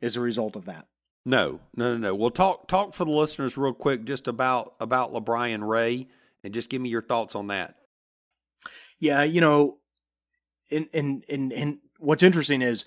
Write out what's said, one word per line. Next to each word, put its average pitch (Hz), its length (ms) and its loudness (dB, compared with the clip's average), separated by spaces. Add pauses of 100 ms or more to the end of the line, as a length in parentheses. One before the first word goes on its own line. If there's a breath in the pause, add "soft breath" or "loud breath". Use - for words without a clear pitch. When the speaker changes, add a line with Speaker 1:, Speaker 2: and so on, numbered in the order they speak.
Speaker 1:
as 120 140 -4
a 120 60 -4
result 113 340 -2
of 98 120 -14
that. 82 200 -16 (380)
Speaker 2:
No, 110 340 0 (160)
no, 120 200 -2
no, 117 40 -4
no. 101 160 -2
Well, 110 160 0
talk, 185 380 0
talk 190 260 0
for 180 100 -4
the 156 60 -2
listeners 151 480 0
real 135 160 0
quick 127 300 -2
just 131 240 -8
about, 127 500 -2
about 120 340 -2
LaBryan 113 560 -2
Ray 117 380 0 (380 soft breath)
and 101 100 -10
just 117 160 -6
give 131 100 -4
me 127 80 -6
your 113 140 -2
thoughts 113 320 -2
on 101 140 -6
that. 95 260 -6 (1300 loud breath)
Speaker 1:
Yeah, 143 240 4
you 165 160 2
know, 147 380 4 (920)
in, 156 240 -4
in, 143 360 -2
in, 135 220 -4
in 147 300 -4 (180)
what's 156 240 2
interesting 151 400 6
is 120 240 0